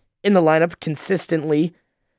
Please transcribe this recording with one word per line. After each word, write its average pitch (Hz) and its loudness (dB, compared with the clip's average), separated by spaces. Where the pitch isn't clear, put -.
in 202 2
the 180 6
lineup 160 2
consistently? 160 -2